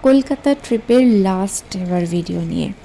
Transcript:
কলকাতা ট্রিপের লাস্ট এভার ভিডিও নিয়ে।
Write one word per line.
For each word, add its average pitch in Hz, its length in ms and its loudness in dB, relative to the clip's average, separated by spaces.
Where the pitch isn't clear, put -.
কলকাতা 269 500 2
ট্রিপের 247 540 2
লাস্ট 190 680 0
এভার 180 300 -2
ভিডিও 175 360 -4
নিয়ে। 165 320 -4